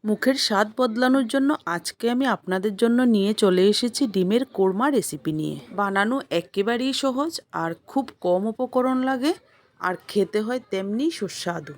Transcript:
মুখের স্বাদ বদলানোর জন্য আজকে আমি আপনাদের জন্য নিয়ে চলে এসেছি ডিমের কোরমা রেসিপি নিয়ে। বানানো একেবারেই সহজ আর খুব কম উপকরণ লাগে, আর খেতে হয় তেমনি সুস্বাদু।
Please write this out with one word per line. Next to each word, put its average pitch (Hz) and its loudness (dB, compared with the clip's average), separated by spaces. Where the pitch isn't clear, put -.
মুখের 214 0
স্বাদ 214 2
বদলানোর 254 2
জন্য 277 2
আজকে - -8
আমি 247 0
আপনাদের 190 -2
জন্য 233 4
নিয়ে 202 4
চলে 185 4
এসেছি 240 0
ডিমের 196 2
কোরমা 190 2
রেসিপি 170 -2
নিয়ে। 151 -4
বানানো 202 0
একেবারেই 233 -2
সহজ 277 -2
আর 165 -2
খুব 269 -2
কম 180 2
উপকরণ 254 0
লাগে, 269 -2
আর 180 -2
খেতে 208 0
হয় 247 -4
তেমনি 202 -2
সুস্বাদু। 170 -8